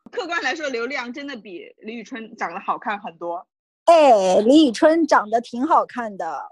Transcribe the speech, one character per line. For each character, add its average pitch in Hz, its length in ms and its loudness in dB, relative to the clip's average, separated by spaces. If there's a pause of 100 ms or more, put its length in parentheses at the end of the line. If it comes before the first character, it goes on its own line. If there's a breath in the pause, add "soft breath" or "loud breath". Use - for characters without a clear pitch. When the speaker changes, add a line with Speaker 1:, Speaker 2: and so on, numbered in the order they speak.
(100)
Speaker 1:
客 392 160 -8
观 339 160 -6
来 339 120 -4
说， 311 160 -8
刘 233 160 -6
力 277 80 -8
扬 247 180 -8
真 285 140 -12
的 277 100 -12
比 190 300 -16 (160)
李 220 120 -14
宇 233 80 -14
春 226 340 -16
长 175 180 -8
得 190 40 -10
好 180 200 -8
看 208 200 -6
很 170 200 -16
多。 170 280 -10 (380)
Speaker 2:
哎， 220 560 6
李 285 260 6
宇 233 60 0
春 320 340 2
长 214 220 2
得 226 140 0
挺 240 240 -8
好 277 180 2
看 214 320 -10
的， 160 360 -8